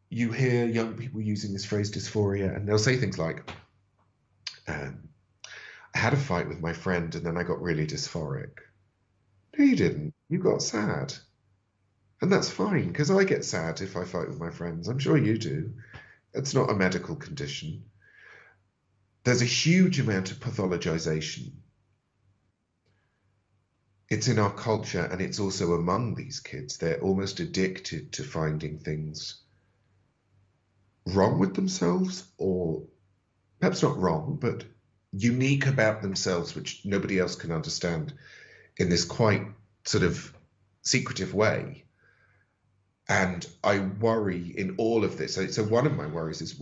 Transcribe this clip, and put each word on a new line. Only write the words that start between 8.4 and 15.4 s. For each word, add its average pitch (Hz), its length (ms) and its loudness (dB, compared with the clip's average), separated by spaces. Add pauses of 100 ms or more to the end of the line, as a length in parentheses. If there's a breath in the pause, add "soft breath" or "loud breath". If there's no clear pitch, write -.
No, 285 80 8
you 254 100 8
didn't. 135 380 2 (160)
You 170 80 0
got 139 240 2
sad. 208 520 -2 (1080)
And 180 100 4
that's - 180 4
fine, 185 440 0
'cause 147 160 2
I 190 140 6
get 170 200 2
sad 82 380 -4
if 95 160 -6
I 90 80 -4
fight 85 240 -4
with 71 100 -8
my 85 120 -6
friends. 82 360 -8
I'm 127 120 -2
sure 151 180 4
you 110 200 4
do. 80 360 -4 (600 loud breath)